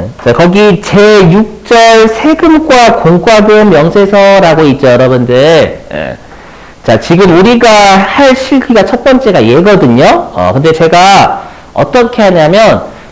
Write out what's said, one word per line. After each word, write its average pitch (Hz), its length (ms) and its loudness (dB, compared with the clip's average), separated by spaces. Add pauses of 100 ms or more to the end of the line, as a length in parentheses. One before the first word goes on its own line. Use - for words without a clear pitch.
(240)
자, 120 80 0
거기 185 500 0
제육 202 840 0
절 226 420 2
세금과 285 880 0
공과금 214 760 0
명세서라고 190 920 0
있죠, 135 240 0
여러분들. 127 1040 0
예. 73 240 -10 (680)
자, - 140 0
지금 175 400 0
우리가 233 300 2
할 208 680 0
실기가 254 520 -2
첫 - 180 -6
번째가 254 400 0
얘거든요. 165 880 0
어, 90 220 -4
근데 156 180 0
제가 170 680 0 (320)
어떻게 233 480 -2
하냐면, 180 640 0 (280)